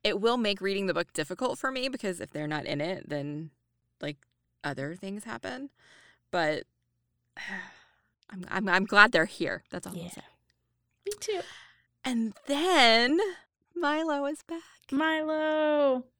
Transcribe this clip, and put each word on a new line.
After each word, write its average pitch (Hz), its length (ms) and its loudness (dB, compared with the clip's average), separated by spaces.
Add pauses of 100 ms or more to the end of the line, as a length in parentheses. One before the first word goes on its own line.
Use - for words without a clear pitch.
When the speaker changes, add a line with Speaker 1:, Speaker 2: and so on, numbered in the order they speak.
Speaker 1:
it 208 180 0
will 233 160 2
make 208 240 0
reading 196 240 -2
the 185 80 0
book 165 200 -2
difficult 240 440 -4
for 262 140 -4
me 262 180 -4
because 208 300 -6
if - 120 -10
they're 151 160 -6
not 151 180 -4
in 143 160 -4
it, 170 280 -6
then, 147 400 -6 (520)
like, 147 160 -8 (460)
other 139 320 -6
things 196 280 -10
happen. 254 460 -10 (600)
But 156 340 0 (720)
<sighs> - 920 -16
I'm, 185 200 -12
I'm, 190 200 -2
I'm 190 160 4
glad 208 260 8
they're 165 140 6
here. - 440 -4
That's - 180 -10
all 180 80 -12
Speaker 2:
Yeah. 170 80 -10
Speaker 1:
I'll 175 80 -12
say. - 100 -16 (840)
Speaker 2:
Me 403 140 -6
too. 392 220 -4 (600)
Speaker 1:
And 226 300 0 (140)
then 277 720 6 (560)
Milo 302 500 0
is 294 180 -4
back. 330 180 -10 (300)
Speaker 2:
Milo. 311 1120 2 (140)